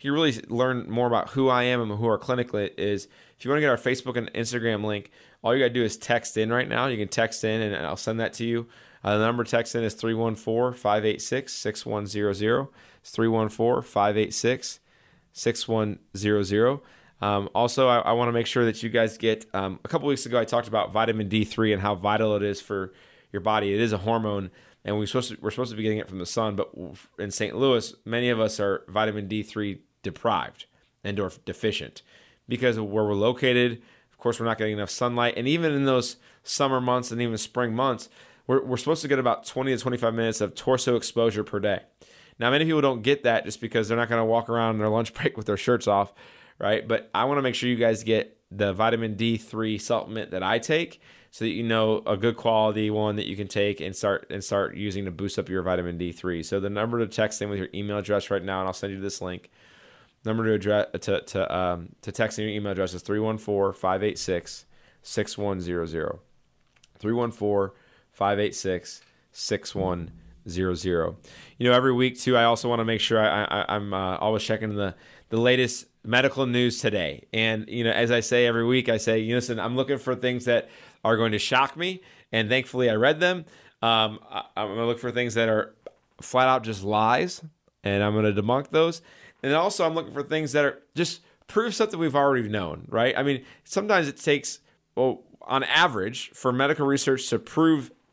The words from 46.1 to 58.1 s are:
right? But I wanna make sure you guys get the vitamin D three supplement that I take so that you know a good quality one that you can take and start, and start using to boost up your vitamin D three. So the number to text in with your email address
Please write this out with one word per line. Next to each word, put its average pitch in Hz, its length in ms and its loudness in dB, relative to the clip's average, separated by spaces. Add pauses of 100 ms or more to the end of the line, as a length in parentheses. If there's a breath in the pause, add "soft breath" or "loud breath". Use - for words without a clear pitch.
right? 104 280 0
But 113 280 -2
I 113 100 2
wanna 143 160 2
make 127 140 0
sure 123 160 -2
you 120 60 2
guys 113 280 2
get 110 340 0 (120)
the 98 240 0
vitamin 113 400 0
D 113 240 0
three 110 400 -4
supplement 110 540 -4
that 92 100 -4
I 104 160 2
take 160 420 -2 (300 soft breath)
so - 160 -6
that 107 60 -2
you 104 100 -4
know 110 440 2
a 110 120 0
good 117 180 0
quality 107 540 2
one 107 260 0
that 107 100 -4
you 98 80 -6
can 98 140 -8
take 101 320 0
and 92 160 -8
start, - 340 -2
and 98 140 -8
start 101 320 -2
using 98 300 -6
to 92 40 -6
boost 92 280 -6
up 87 100 -4
your 90 140 -2
vitamin 87 340 -2
D 85 160 -4
three. 85 300 -4
So 98 180 -4
the 98 80 -4
number 110 300 -2
to 113 80 0
text 107 340 -2
in 104 80 -4
with 101 100 -4
your 95 160 -6
email 104 220 -4
address 101 340 -2